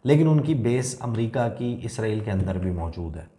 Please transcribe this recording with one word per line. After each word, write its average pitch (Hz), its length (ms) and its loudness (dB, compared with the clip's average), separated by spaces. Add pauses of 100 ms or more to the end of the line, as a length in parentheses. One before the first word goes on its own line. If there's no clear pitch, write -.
लेकिन 151 240 6
उनकी 151 260 4
बेस 123 480 0
अमेरिका 117 460 -2
की 120 240 -4 (120)
इसराइल 110 400 -4
के 107 60 -4
अंदर 95 280 0
भी 90 120 -2
मौजूद 82 460 -6
है। 78 120 -14 (100)